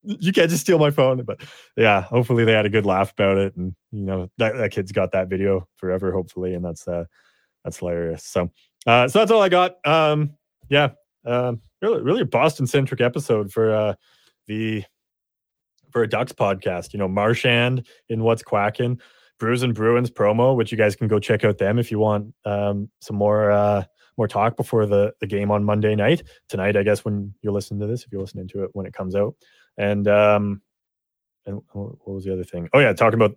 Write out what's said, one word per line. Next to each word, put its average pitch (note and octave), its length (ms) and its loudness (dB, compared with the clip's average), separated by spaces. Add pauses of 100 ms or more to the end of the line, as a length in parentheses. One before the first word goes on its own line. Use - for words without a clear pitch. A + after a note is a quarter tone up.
you D#3+ 280 -4
can't E3+ 160 4
just E3 140 -2
steal E3+ 160 4
my D3 140 4
phone." C3 320 2
But G#2+ 160 -10 (360)
yeah, G#2 260 4
hopefully A#2 420 2
they A2+ 80 4
had G#2+ 120 4
a G2+ 60 0
good G#2 160 0
laugh G2 240 2
about G2 280 2
it. G2 180 -2
And, F#2 180 -8 (160)
you G#2 140 -8
know, F#2 340 -6
that, A2 180 0
that G#2+ 140 -2
kid's F#2+ 220 -6
got F#2 180 -2
that F#2 180 -2
video F#2+ 380 -2 (120)
forever, F#2 340 -4
hopefully. F#2 420 -6
And F2 100 -6
that's, E2+ 220 -10
uh, E2+ 200 -6 (580)
that's F#2 140 -12
hilarious. E2+ 440 -6
So, F2+ 300 -4 (340)
uh, B2 220 4
so F#3+ 100 2
that's A3 140 4
all A3 100 6
I F#3+ 60 4
got. F3+ 360 0
Um, D3+ 500 2 (340)
yeah, C#3 220 2 (360)
um, A#2+ 340 -2 (220)
really, G#3+ 200 0
really F3+ 180 0
a D#3+ 60 -2
Boston-centric C#3 760 0
episode A#2+ 520 0
for, A2 220 2
uh, G#2+ 200 0 (520)
the, A2 380 -6 (1040)
for A#2 140 0
a G#2+ 40 -2
Ducks A2 240 -2
podcast. F#2+ 600 -4
You G2+ 80 -8
know, F#2+ 80 -2
Marchand A#2+ 760 0 (240)
in A2+ 140 -4
What's A2+ 220 0
Quacking, A2 560 -2 (380)
Brews A#2+ 240 -2
and B2 120 0
Bruins A#2+ 360 2
promo, A#2+ 440 2
which A2+ 160 0
you A2 80 -4
guys G#2 160 2
can A2 140 -4
go G#2 100 2
check G#2+ 260 0
out G#2 140 2
them G#2 200 0
if A#2 120 -2
you G#2+ 80 -2
want, G#2+ 360 0 (100)
um, G2+ 460 -4 (100)
some G#2 160 -10
more, G#2 340 2
uh, G#2 320 2 (360)
more A2 100 0
talk A2 260 0
before A2+ 300 0
the, G2+ 360 2
the A2 60 -6
game G2+ 240 -2
on G#2 140 2
Monday G#2+ 320 2
night. A#2 260 2 (280)
Tonight, G2+ 260 -2
I G2+ 60 2
guess, G2+ 240 0
when G2+ 340 -6
you're G#2 140 -4
listening G2+ 260 -6
to G#2 60 -4
this, B2 180 -6
if - 80 -18
you're G2 80 -8
listening F#2+ 280 -12
to G2 160 -8
it F2+ 100 -8
when G2 100 -8
it - 80 -14
comes F#2+ 240 -8
out. G#2 180 -2 (440)
And, G#2 300 0
um, G#2 520 4 (840)
and G2+ 160 -12 (100)
wh-, G2+ 240 -12 (100)
what G2 80 -10
was F#2+ 100 -10
the F#2+ 100 -4
other F2+ 100 -6
thing? E2+ 300 -10
Oh, C#3+ 60 6
yeah, A#2 120 2
talking A2+ 260 2
about G#2 180 2